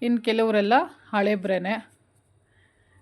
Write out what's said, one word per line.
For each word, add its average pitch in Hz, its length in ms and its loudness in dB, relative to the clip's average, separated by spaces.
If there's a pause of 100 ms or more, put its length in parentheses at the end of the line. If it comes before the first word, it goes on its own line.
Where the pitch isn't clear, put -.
ಇನ್ನು 240 200 0
ಕೆಲವರೆಲ್ಲ 220 500 2 (400)
ಹಳೇಬ್ರೇನೆ, 202 800 -2 (1120)